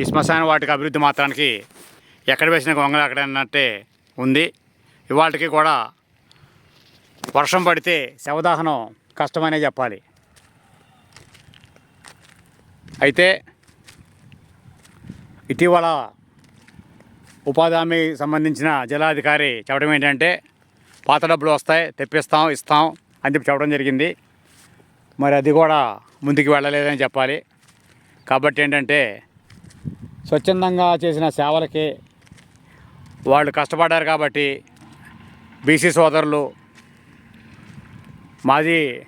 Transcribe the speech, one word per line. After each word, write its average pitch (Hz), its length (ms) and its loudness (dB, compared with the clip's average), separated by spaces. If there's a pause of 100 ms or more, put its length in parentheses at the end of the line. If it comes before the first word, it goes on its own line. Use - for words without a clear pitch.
ఈ 135 40 -2
శ్మశాన 156 380 0
వాటిక 156 260 0
అభివృద్ధి 147 300 -2
మాత్రానికి 139 640 0 (640)
ఎక్కడ 135 220 2
వేసిన 160 280 0
గొంగళి 143 240 2
అక్కడ 139 180 -2
అన్నట్టే 135 680 -4 (340)
ఉంది. 135 340 0 (580)
ఇవాళకి 160 360 0
కూడా 151 420 0 (1500)
వర్షం 147 280 0
పడితే 170 320 0 (300)
శవదాహనం 156 640 -2 (280)
కష్టమనే 156 480 -2
చెప్పాలి. 123 360 -4 (3000)
అయితే 175 420 2 (2000)
ఇటీవల 175 380 2 (1600)
ఉపాధి 160 280 2
హామీ 165 400 -2
సంబంధించిన 151 680 -2
జిల్లాధికారి 147 760 0
చెప్పడం 139 340 -2
ఏంటంటే, 143 480 0 (680)
"పాత 147 180 2
డబ్బులు 156 260 0
వస్తాయి, 156 400 0
తెప్పిస్తాం, 156 580 0
ఇస్తాం" 151 360 2 (400)
అని 143 100 0
చెప్పి 143 160 0
చెప్పడం 143 180 0
జరిగింది. 143 460 -2 (1040)
మరి 143 160 2
అది 143 160 2
కూడా 147 480 2 (240)
ముందుకు 143 280 0
వెళ్ళలేదని 143 520 0
చెప్పాలి. 131 340 -2 (920)
కాబట్టి 135 320 2
ఏంటంటే, 143 380 0 (1300)
స్వచ్ఛందంగా 180 760 0
చేసిన 160 260 0
సేవలకి 156 640 -2 (1300)
వాళ్ళు 143 240 4
కష్టపడ్డారు 160 540 0
కాబట్టి 147 580 -2 (1040)
బీసీ 156 260 4
సోదరులు, 151 600 0 (1900)
మాజీ 156 320 2 (300)